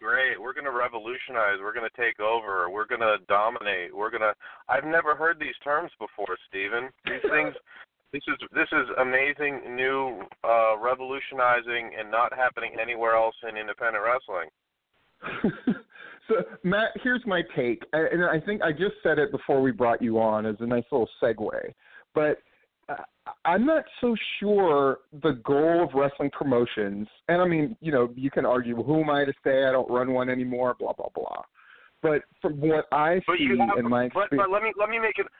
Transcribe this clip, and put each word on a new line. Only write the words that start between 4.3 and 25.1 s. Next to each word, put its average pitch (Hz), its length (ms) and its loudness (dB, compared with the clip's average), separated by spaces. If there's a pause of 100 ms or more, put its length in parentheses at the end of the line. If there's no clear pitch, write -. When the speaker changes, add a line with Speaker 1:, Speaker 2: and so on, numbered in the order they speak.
Speaker 1:
I've 135 160 0
never 156 300 2
heard 160 240 0
these 139 240 -8
terms 147 380 -2
before, 104 360 -8 (120)
Steven. 110 420 -4 (160)
These 127 160 -4
Speaker 2:
<laughs> 139 80 0
Speaker 1:
things, 151 240 0 (580)
this 143 140 -8
is, 156 80 -2 (180)
this 156 200 0
is 139 160 0 (100)
amazing, 131 800 0
new, 131 480 -2 (180)
uh, 113 340 4
revolutionizing, 123 1200 -2
and 107 140 -8
not 120 240 0
happening 120 380 -2 (100)
anywhere 113 320 0
else 113 220 2 (120)
in 107 80 -10
independent 107 480 -4
wrestling. 101 460 -4 (720)
Speaker 2:
<laughs> - 600 -4 (420)
So, 220 100 2 (260)
Matt, 202 260 0 (140)
here's 247 240 0
my 180 160 0 (120)
take, 120 280 0 (100)
I, 156 60 2 (120)
and 175 140 2
I 156 160 2
think 208 220 -4
I 160 100 2
just 185 300 -2
said 156 160 4
it 143 120 2
before 135 300 0
we 131 120 4
brought 117 280 2
you 113 180 2
on 107 280 2
as 107 140 -2
a 117 60 -4
nice 120 240 0
little 117 180 2 (140)
segue, 107 280 0 (640)
but, 151 240 2 (500)
uh, 143 80 -6 (480)
I'm 190 220 4
not 320 180 4 (160)
so 240 160 2 (240)
sure 165 600 4 (220)